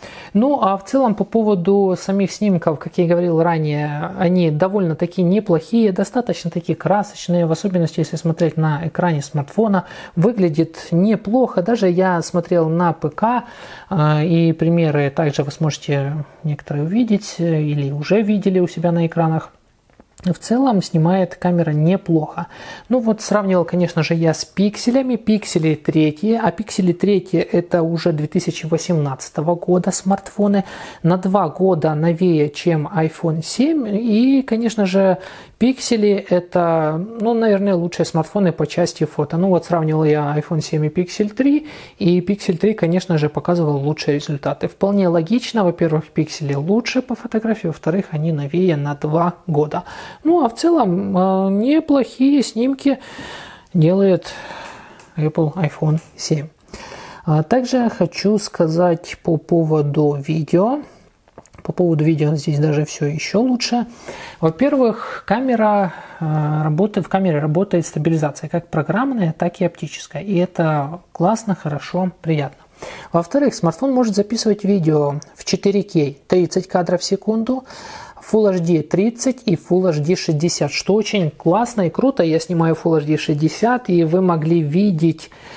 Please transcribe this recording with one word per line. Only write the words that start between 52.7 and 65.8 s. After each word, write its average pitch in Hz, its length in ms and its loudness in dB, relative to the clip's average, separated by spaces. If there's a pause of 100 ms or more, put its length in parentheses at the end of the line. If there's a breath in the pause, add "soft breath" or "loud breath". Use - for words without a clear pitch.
делает 180 540 4 (880 loud breath)
Apple 156 380 0
iPhone 156 460 -2 (160)
семь. 156 320 -4 (760 loud breath)
А 156 180 2
также 247 460 0
хочу 196 480 0
сказать 170 840 0
по 160 160 0
поводу 151 760 2
видео. 165 720 0 (800 loud breath)
По 165 100 -8
поводу 165 320 2
видео 156 300 2
здесь 147 240 -2
даже 151 260 2
всё - 220 -6
ещё 156 340 -2
лучше. 240 460 0 (520 loud breath)
Во-первых, 247 880 0
камера, 214 680 2 (260 loud breath)